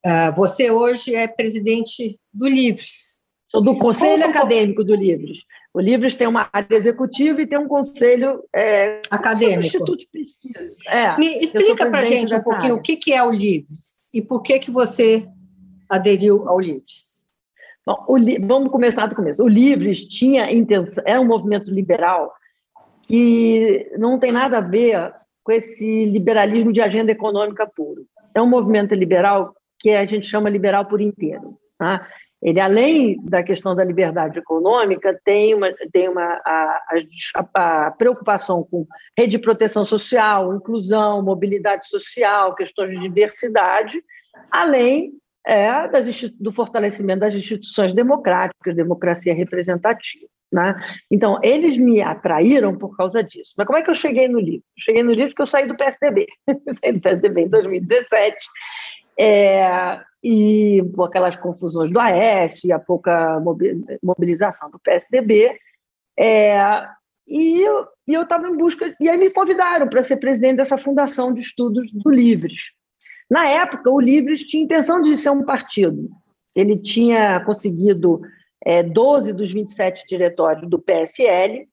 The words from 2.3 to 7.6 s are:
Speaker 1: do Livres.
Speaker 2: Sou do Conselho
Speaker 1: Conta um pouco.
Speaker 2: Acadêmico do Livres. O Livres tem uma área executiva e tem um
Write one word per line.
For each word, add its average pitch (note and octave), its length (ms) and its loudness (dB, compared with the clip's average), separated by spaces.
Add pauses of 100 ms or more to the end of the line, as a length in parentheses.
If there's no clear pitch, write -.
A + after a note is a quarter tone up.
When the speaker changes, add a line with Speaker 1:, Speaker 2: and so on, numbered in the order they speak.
Speaker 1:
do A3 140 -4
Livres. - 760 -2 (260)
Speaker 2:
Sou A3 120 -2
do G#3+ 160 4
Conselho D4+ 460 2
Speaker 1:
Conta D#4 60 2
um D#4 40 -2
pouco. D4+ 60 0
Speaker 2:
Acadêmico G#3+ 460 2
do G#3 100 2
Livres. F#3+ 460 -2 (340)
O F3+ 60 -4
Livres A#3+ 340 0
tem B3 120 0
uma A3+ 260 -2
área G#3 220 -2
executiva B3+ 680 0
e - 40 -2
tem C#4+ 120 -2
um D4 100 -4